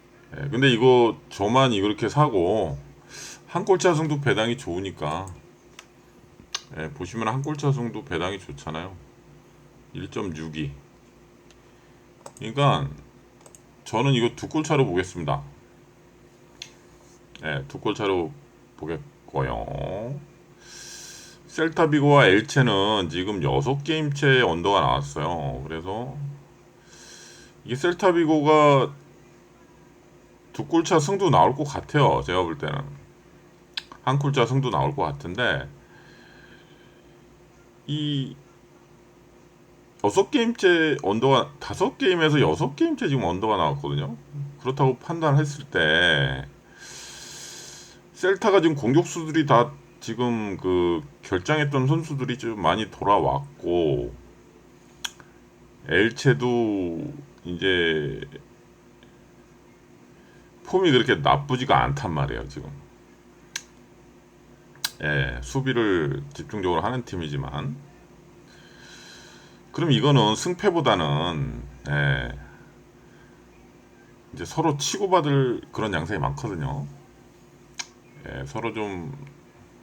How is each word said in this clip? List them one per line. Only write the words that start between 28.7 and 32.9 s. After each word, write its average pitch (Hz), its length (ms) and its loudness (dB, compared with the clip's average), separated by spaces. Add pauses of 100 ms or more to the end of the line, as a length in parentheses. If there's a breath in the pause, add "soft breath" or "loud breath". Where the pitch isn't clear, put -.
두 - 160 -10
골 339 160 2
차 - 160 4
승도 190 300 0
나올 101 260 6
것 151 80 -4
같아요. 127 640 0
제가 90 180 0
볼 80 140 -4
때는 73 180 -6 (1300)